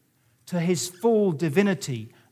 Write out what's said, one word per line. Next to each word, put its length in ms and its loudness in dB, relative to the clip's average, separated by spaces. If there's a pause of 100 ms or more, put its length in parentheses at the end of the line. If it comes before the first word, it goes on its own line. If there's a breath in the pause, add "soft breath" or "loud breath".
(460)
to 120 -4
his 300 0
full 420 2
divinity 840 -2 (200 soft breath)